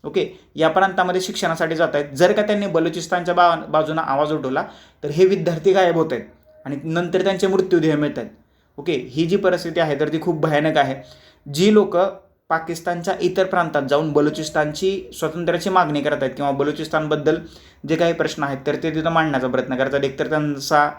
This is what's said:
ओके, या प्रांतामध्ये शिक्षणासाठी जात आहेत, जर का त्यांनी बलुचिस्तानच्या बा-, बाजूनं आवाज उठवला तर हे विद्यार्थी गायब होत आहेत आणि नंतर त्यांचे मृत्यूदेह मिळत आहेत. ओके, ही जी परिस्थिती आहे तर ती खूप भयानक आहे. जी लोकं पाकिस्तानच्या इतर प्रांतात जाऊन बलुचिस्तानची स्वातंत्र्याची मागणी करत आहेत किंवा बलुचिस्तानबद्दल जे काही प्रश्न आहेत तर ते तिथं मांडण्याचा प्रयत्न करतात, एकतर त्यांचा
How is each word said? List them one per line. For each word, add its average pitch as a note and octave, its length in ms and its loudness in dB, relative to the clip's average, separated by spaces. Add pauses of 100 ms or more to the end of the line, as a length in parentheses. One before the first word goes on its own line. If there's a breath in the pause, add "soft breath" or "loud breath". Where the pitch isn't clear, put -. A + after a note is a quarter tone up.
ओके, - 340 -4 (160 loud breath)
या D#3 140 4
प्रांतामध्ये F#3 520 2
शिक्षणासाठी E3 540 -2
जात D#3 180 2
आहेत, D3 120 0 (100)
जर F3+ 160 4
का G#3 100 2
त्यांनी G#3 260 -2
बलुचिस्तानच्या E3+ 680 -2
बा-, E3+ 340 4
बाजूनं D#3 320 0
आवाज D3+ 320 0
उठवला C3 300 -2 (400 loud breath)
तर D3 60 -6
हे D#3+ 160 4
विद्यार्थी F3 480 2
गायब F#3 220 4
होत D#3+ 160 2
आहेत A2+ 120 -4 (420)
आणि C#3 180 -8
नंतर E3+ 400 -2
त्यांचे F#3+ 240 0
मृत्यूदेह F3+ 480 2
मिळत D3 220 -2
आहेत. A2 120 -8 (480)
ओके, D3+ 160 -4 (180)
ही D#3 140 0
जी F3 120 0
परिस्थिती F3 420 0
आहे D3+ 200 0
तर D3+ 80 0
ती D#3 140 -4
खूप E3 180 -2
भयानक D3+ 380 2
आहे. C3 180 2 (560 loud breath)
जी F#3 220 4
लोकं G3 320 4 (440)
पाकिस्तानच्या E3+ 720 -4
इतर F3+ 220 0
प्रांतात E3+ 460 0
जाऊन D3+ 240 2
बलुचिस्तानची D#3 1000 0
स्वातंत्र्याची E3+ 560 -2
मागणी D#3 320 2
करत D3 200 0
आहेत C3 140 -2
किंवा C#3+ 160 -2
बलुचिस्तानबद्दल D3+ 840 -2 (500 loud breath)
जे D#3+ 80 0
काही E3+ 180 2
प्रश्न D#3 300 -4
आहेत C#3 140 -4 (100)
तर C#3+ 80 0
ते D#3 200 -4
तिथं D#3 140 -2
मांडण्याचा D3+ 380 0
प्रयत्न B2+ 280 -2
करतात, C3+ 280 0
एकतर C#3+ 240 -4
त्यांचा D3 720 0